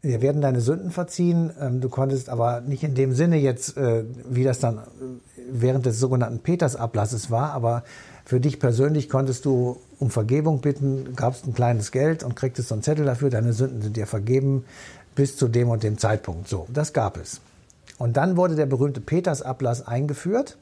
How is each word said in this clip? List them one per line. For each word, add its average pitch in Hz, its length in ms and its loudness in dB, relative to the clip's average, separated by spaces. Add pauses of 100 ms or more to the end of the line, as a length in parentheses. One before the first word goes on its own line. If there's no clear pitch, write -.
Dir 120 180 0
werden 147 180 2
deine 131 200 2
Sünden 170 300 0
verziehen. 170 600 0 (100)
Ähm, 127 200 -2
du 127 80 -2
konntest 135 400 -2
aber 120 320 0
nicht 131 240 -4
in 143 100 0
dem 131 200 2
Sinne 165 220 4
jetzt, 135 400 0
äh, 117 280 2 (240)
wie 127 160 2
das 127 140 2
dann, 113 200 0
äh, - 20 -12 (720)
während 127 360 2
des 113 120 0
sogenannten 123 420 0
Petersablasses 117 880 -2
war, 135 220 0
aber 120 300 0 (420)
für 127 160 2
dich 139 200 0
persönlich 135 480 2
konntest 131 360 0
du 123 340 2 (200)
um 123 120 0
Vergebung 139 500 2
bitten, 135 560 -2
gabst 127 300 -4
ein 123 80 -4
kleines 120 380 0
Geld 156 300 2
und 123 140 -6
kriegtest 127 320 -4
so 120 60 -2
einen 107 80 -4
Zettel 151 240 2
dafür, 131 240 2
deine 117 220 2
Sünden 123 300 -2
sind 107 140 -4
dir 104 100 -4
vergeben 131 580 0 (520)
bis 139 200 0
zu 127 120 2
dem 120 200 2
und 113 140 0
dem 107 160 0
Zeitpunkt. 101 480 -2
So, - 260 -8
das 151 200 -2
gab 110 240 0
es. - 240 -12 (580)
Und 117 180 0
dann 175 200 4
wurde 175 180 4
der 151 120 2
berühmte 131 340 0
Petersablass 131 880 -2
eingeführt. 151 720 -2